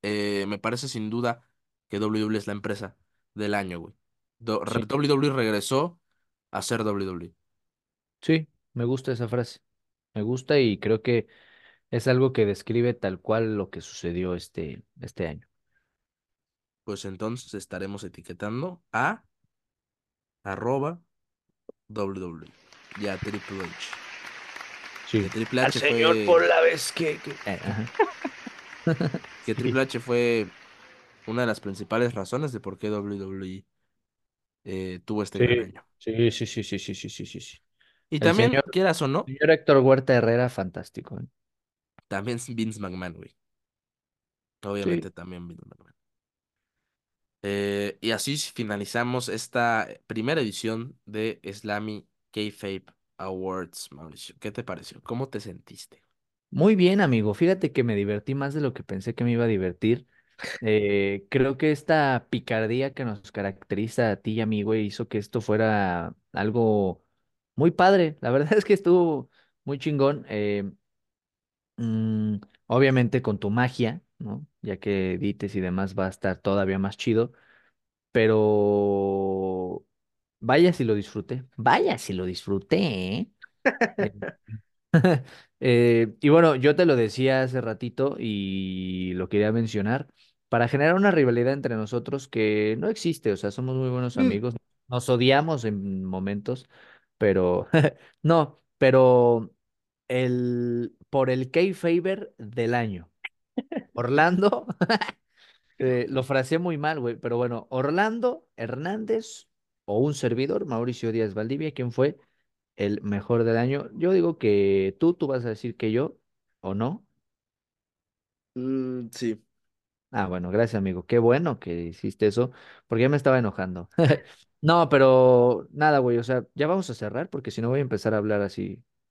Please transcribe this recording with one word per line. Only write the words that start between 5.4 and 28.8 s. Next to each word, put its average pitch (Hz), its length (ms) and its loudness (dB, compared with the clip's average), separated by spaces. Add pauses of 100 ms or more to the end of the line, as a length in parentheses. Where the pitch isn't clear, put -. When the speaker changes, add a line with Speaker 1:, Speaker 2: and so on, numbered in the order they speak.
Speaker 1:
a 98 100 -6
ser 113 220 -4
W 101 220 -2
W 87 220 -8
E. 87 60 -20 (880)
Speaker 2:
Sí, 160 260 0 (260)
me 120 120 -4
gusta 131 260 -4
esa 117 160 -4
frase. 120 320 -4 (540)
Me 107 100 -4
gusta 131 360 0
y 110 200 2
creo 107 240 0
que 120 240 0 (640)
es 120 160 0
algo 127 260 4
que 113 140 4
describe 117 480 0
tal 92 240 -4
cual 110 360 0
lo 95 140 -4
que 85 120 -14
sucedió 90 540 -6
este, - 480 -12 (180)
este 87 260 -8
año. - 200 -12 (1400)
Speaker 1:
Pues 101 220 -10
entonces 107 480 -10
estaremos 98 500 -10
etiquetando 107 760 -10 (100)
a 143 320 -2 (1200)
arroba 131 580 -4 (880)
W 98 300 -6
W 82 280 -12
E - 560 -20
y 101 40 -4
a 95 100 -4
Triple 101 440 -10
H. 85 260 -12 (1200)
Speaker 2:
Sí. 110 140 0
Speaker 1:
Que 95 80 -4
Triple 113 320 -2
Speaker 2:
Al - 60 4
Speaker 1:
H 131 120 0
Speaker 2:
señor 147 360 4
Speaker 1:
fue - 100 0
Speaker 2:
por 170 220 6
la 165 140 4
vez 165 300 2
que... 156 280 -4
Que, 147 120 -12 (140)
eh, 95 180 -6
ajá. 107 220 -4 (1000)